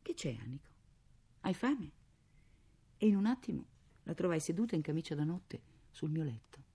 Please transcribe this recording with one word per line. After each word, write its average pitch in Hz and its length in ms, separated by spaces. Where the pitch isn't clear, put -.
Che - 120
c'è, 139 260
Anico? 127 300
Hai 190 120
fame? 233 380
E 214 100
in 208 80
un 196 100
attimo 220 400
la 170 100
trovai 170 260
seduta 180 360
in 160 60
camicia 156 340
da 147 80
notte 165 380
sul - 180
mio 160 140
letto - 520